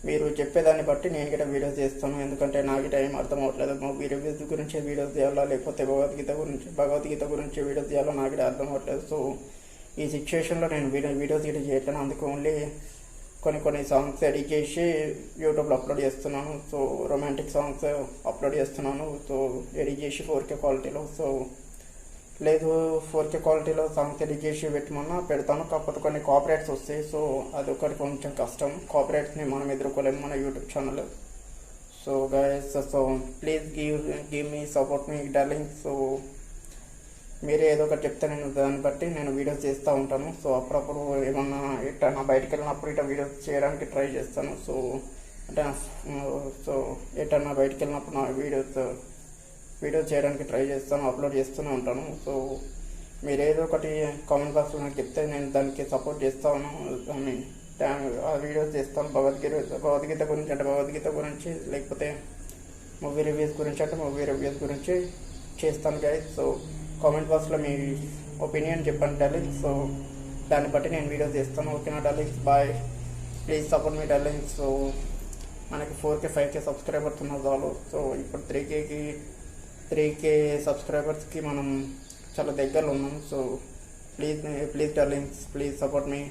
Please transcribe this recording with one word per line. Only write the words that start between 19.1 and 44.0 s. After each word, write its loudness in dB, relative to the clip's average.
So, -2
ఎడిట్ 0
చేసి -4
ఫోర్ 2
కే -4
క్వాలిటీలో. 0
So, 0
లేదు 6
ఫోర్ 2
కే -2
క్వాలిటీలో 4
సాంగ్స్ 0
ఎడిట్ -2
చేసి -2
పెట్టమన్నా -2
పెడతాను, 2
కాకపోతే -2
కొన్ని 0
కాపీరైట్స్ 6
వస్తాయి. -4
So, 0
అదొకటి 0
కొంచెం -4
కష్టం, -2
కాపీరైట్స్ని 2
మనం 0
ఎదుర్కోలేము 0
మన -4
YouTube -4
ఛానల్. -2
So, -2
guys, 4
so, 4
please 0
give, 0
give -2
me, -4
support 2
me, -2
darling. 2
So, -2
మీరే 6
ఏదో 6
ఒకటి 2
చెప్తే 0
నేను -4
దాన్ని 4
బట్టి 2
నేను -2
వీడియోస్ 0
చేస్తూ 2
ఉంటాను. 0
So -2
అప్పుడప్పుడు -2
ఏమన్నా 0
ఎట్టన్నా 2
బయటికి 4
వెళ్ళినప్పుడు -2
ఇట్లా 2
వీడియోస్ -2
చేయడానికి 2
ట్రై 0